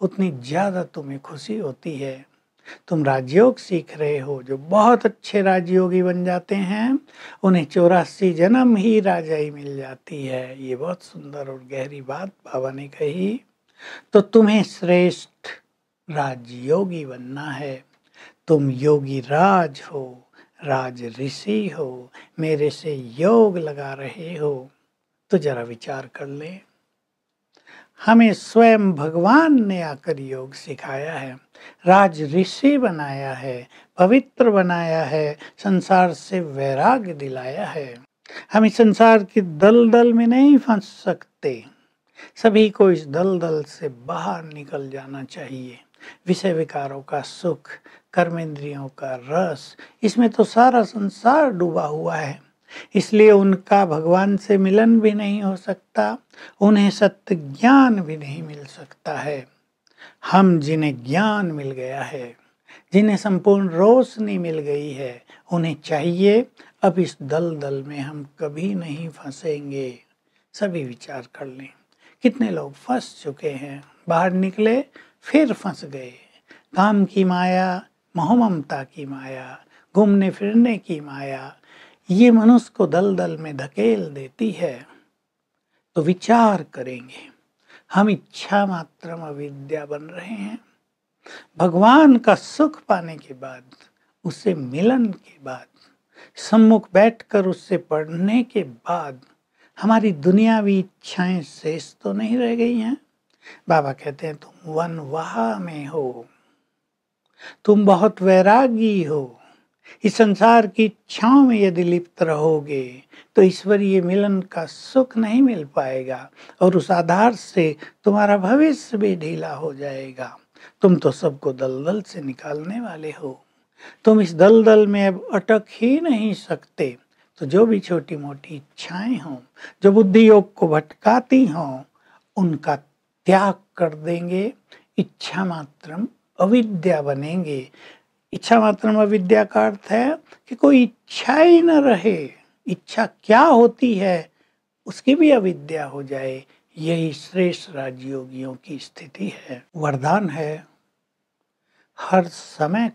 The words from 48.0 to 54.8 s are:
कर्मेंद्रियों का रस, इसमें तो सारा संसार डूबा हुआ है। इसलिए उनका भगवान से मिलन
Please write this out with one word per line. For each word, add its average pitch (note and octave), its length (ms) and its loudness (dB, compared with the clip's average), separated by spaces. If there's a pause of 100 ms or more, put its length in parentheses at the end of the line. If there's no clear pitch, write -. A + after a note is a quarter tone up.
कर्मेंद्रियों D3+ 760 -6
का C3 360 -12
रस, D#3 540 -6 (260)
इसमें A3 260 2
तो A3+ 140 0
सारा A#3+ 400 4
संसार A#3 680 0
डूबा F3 340 -2
हुआ D#3+ 300 -6
है। C#3 260 -10 (540)
इसलिए G#3+ 360 6
उनका G3 540 4
भगवान F3 520 0
से G3+ 200 0
मिलन A3 420 4